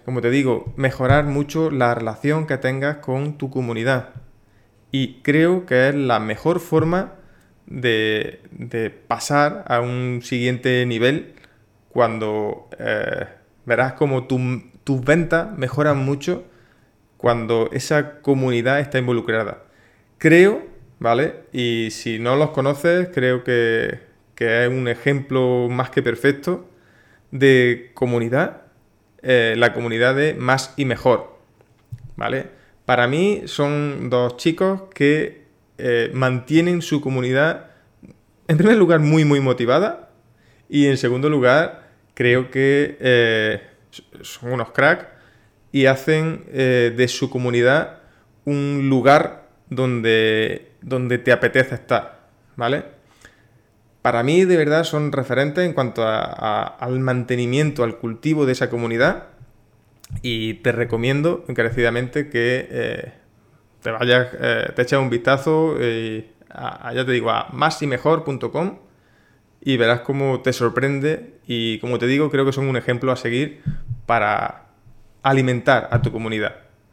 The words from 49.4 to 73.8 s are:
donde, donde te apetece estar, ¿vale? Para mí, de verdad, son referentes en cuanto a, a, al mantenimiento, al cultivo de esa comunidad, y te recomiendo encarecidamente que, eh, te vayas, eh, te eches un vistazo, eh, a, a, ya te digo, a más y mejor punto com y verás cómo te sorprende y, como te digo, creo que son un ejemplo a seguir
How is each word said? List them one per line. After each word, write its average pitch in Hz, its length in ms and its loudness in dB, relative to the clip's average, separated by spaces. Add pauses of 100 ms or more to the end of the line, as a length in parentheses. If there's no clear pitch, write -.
donde, 113 1000 0 (100)
donde 127 380 -2
te 123 140 2
apetece 127 420 2
estar, - 540 -6 (260)
¿vale? 127 300 -4 (1160)
Para 120 220 0
mí, 165 220 2
de 180 120 4
verdad, 156 280 2
son 151 260 -4
referentes 143 560 -2
en 165 60 -4
cuanto 123 340 -2
a, 110 160 0
a, 107 400 -4
al 127 380 -6
mantenimiento, 127 840 -2
al 117 160 -2
cultivo 147 480 -2
de 127 60 2
esa 127 180 -4
comunidad, 120 540 0 (960)
y 113 320 -4
te - 160 -2
recomiendo 120 800 0
encarecidamente 123 840 -2
que, 123 400 0
eh, 117 420 -6 (720)
te 113 60 -4
vayas, 123 340 2 (140)
eh, 120 340 -2
te 123 80 2
eches 135 160 0
un 135 100 0
vistazo, 139 720 0
eh, 113 540 -4 (180)
a, - 380 -12
a, 120 40 -10
ya 127 140 -2
te 131 60 0
digo, 113 180 0
a 110 220 -2
más 151 300 -2
y 151 40 -2
mejor 151 380 0
punto 127 260 -6
com 180 280 -4 (840)
y 135 160 0
verás 117 240 2
cómo 135 400 -2
te 131 120 0
sorprende 135 800 -2 (120)
y, 113 320 -4
como 120 220 -4
te 120 80 0
digo, 143 200 2
creo 139 160 0
que 135 60 0
son 135 160 -2
un 131 100 0
ejemplo 123 360 -2
a 123 40 -2
seguir 127 460 -4 (420)